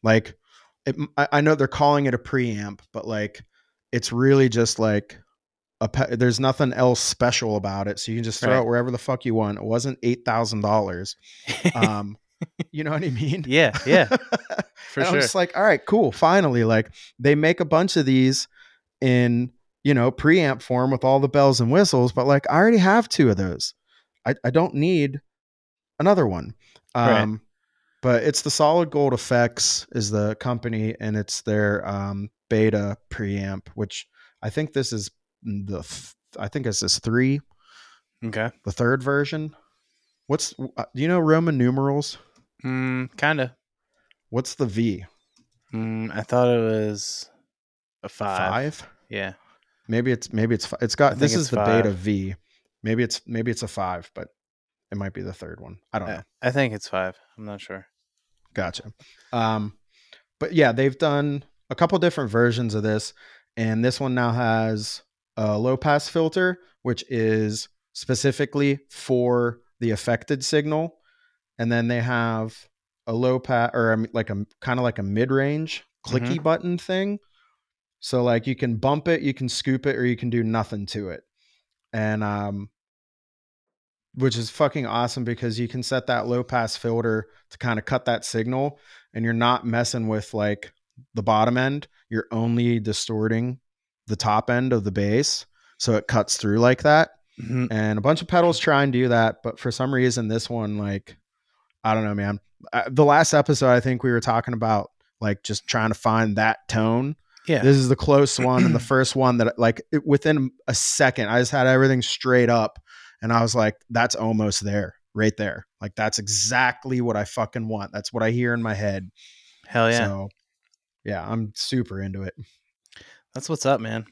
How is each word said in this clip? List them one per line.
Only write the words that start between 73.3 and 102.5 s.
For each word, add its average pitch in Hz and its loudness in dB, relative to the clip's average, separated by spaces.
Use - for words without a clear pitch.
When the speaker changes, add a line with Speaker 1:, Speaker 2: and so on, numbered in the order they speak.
Speaker 1:
pass, 120 0
or 113 2
a 110 4
m-, 110 0
like 113 -2
a, 104 -4
kinda 127 -2
like 117 -2
a 101 -4
mid-range 135 -2
clicky 123 -2
Speaker 2:
Mm-hmm. 147 -6
Speaker 1:
button 170 0
thing. 190 -4
So, 127 -2
like, 117 0
you 131 -2
can 120 -2
bump 143 0
it, 165 0
you 143 -2
can 127 -6
scoop 131 -4
it, 135 -2
or 123 -2
you 123 0
can 123 -6
do 117 0
nothing 110 -4
to 101 -8
it. 80 -12
And, 107 -2
um, 101 -6
which 127 0
is 113 -6
fucking 143 -2
awesome 117 -4
because 117 -6
you 120 -4
can 127 -8
set 131 -4
that 117 -2
low 123 -2
pass 120 -4
filter 113 -2
to - -20
kinda 117 -4
cut - -4
that 117 -2
signal, 131 -4
and 113 -6
you're 117 0
not 120 0
messing 117 -2
with, 107 -4
like, 104 -4
the 113 -6
bottom 113 2
end. 135 -2
You're 113 -4
only 117 0
distorting 113 -2
the 110 -2
top 107 0
end 123 2
of 110 2
the 101 -2
bass, 104 0
so 113 0
it 104 -2
cuts - 0
through 107 0
like 123 4
that. 151 4
Speaker 2:
Mm-hmm. 123 -4
Speaker 1:
And 107 0
a - -6
bunch 156 2
of 165 -14
pedals 170 2
try 143 2
and 139 0
do 123 2
that, 113 2
but 117 -8
for 127 -6
some 131 -4
reason, 123 2
this 113 -4
one, 107 -4
like, 101 -6
I 110 2
don't 110 0
know, 104 -2
man. 101 -2